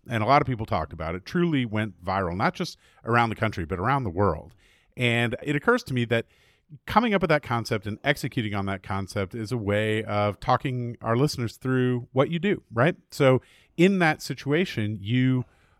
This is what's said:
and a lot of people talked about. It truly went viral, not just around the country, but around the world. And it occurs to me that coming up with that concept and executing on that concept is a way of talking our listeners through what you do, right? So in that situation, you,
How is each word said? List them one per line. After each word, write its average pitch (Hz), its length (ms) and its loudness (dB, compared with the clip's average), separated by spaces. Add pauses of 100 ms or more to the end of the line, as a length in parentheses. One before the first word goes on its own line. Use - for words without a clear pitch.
and 113 140 -2
a - 20 0
lot 143 160 6
of - 60 -2
people 117 180 -4
talked 78 260 -2
about. 78 220 -6
It 92 100 -8
truly 160 440 0
went 104 360 -4
viral, 92 320 -2
not 135 200 0
just - 240 -8 (260)
around 117 240 2
the 104 60 -4
country, 104 280 -4
but 85 140 -4
around 127 280 -2
the 95 40 -4
world. 82 460 -2 (400)
And 120 480 0
it 143 120 -2
occurs 185 280 0
to 135 100 -10
me 123 120 0
that 117 200 0 (600)
coming 220 280 2
up 180 80 2
with 180 80 0
that 151 140 2
concept 113 440 -2
and 104 160 -6
executing 123 500 -2
on 98 120 -2
that 98 180 -4
concept 98 500 -4
is 113 200 -6
a 123 40 -2
way 107 460 0
of 104 340 0
talking 123 640 -2
our 117 140 0
listeners 123 400 0
through 127 560 0
what 143 180 2
you 170 100 -2
do, 190 220 0 (120)
right? 139 240 2 (120)
So 131 320 4 (360)
in 190 220 6
that 156 220 2
situation, 135 800 -2
you, 127 460 2 (340)